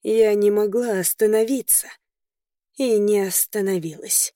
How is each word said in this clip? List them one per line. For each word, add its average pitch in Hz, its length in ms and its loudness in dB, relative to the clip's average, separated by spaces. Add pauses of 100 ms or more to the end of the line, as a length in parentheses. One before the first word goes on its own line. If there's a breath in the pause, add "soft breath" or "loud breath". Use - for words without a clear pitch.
Я 214 320 4
не 208 180 4
могла 208 480 0
остановиться. 220 880 0 (880)
И 240 220 0
не 208 280 2
остановилась. 190 1080 -4